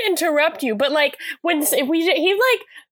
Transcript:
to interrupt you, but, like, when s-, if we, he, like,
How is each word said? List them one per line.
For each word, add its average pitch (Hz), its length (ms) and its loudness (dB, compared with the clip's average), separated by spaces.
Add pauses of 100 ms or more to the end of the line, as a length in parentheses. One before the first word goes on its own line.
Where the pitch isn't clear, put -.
to 440 80 0
interrupt 320 520 0
you, 233 120 -2
but, 269 180 0
like, 294 240 0 (260)
when 330 200 0
s-, 302 100 0
if 277 160 0
we, 330 120 0
he, 339 320 2
like, 466 280 2 (320)